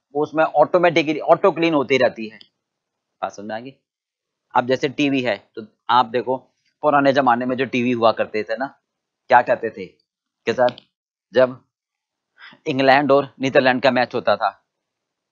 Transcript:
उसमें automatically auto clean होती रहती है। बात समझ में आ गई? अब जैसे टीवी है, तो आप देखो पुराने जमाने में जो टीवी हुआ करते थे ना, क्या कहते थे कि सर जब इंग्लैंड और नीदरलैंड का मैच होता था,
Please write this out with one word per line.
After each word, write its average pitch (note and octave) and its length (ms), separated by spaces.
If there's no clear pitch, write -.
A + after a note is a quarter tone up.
उसमें D3+ 280
automatically D#3 760
auto E3 320
clean E3 220
होती C#3 240
रहती A2+ 300
है। G#2+ 100
बात G2 100
समझ G2+ 160
में G#2+ 80
आ A2+ 40
गई? C3+ 140
अब B2 120
जैसे C3 220
टीवी C#3 320
है, A2+ 160
तो A2 100
आप B2 160
देखो A#2+ 320
पुराने C#3+ 320
जमाने B2+ 320
में B2+ 120
जो B2 80
टीवी A#2+ 260
हुआ A#2 200
करते G#2+ 320
थे A2+ 140
ना, C3 100
क्या B2 140
कहते A#2+ 280
थे A2+ 160
कि - 680
सर B2 220
जब B2+ 300
इंग्लैंड C3+ 440
और C#3 280
नीदरलैंड C3 420
का C3 100
मैच B2 240
होता A2 200
था, G2 300